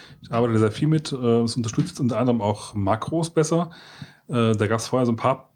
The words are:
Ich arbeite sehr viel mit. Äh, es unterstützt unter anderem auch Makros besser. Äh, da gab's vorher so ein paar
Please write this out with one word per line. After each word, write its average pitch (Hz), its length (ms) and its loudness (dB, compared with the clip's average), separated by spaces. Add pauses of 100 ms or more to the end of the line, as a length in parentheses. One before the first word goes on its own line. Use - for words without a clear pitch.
(220)
Ich - 100 -20
arbeite 117 280 2
sehr 107 120 4
viel 151 160 -2
mit. 156 240 0
Äh, 120 300 2
es 117 140 -2
unterstützt 117 440 -4
unter 120 200 0
anderem 120 220 2
auch 104 340 -2
Makros 110 560 -2
besser. 165 400 0 (560)
Äh, 113 280 2
da 104 120 2
gab's 110 200 -2
vorher 127 200 0
so 120 40 2
ein 113 60 0
paar - 380 -2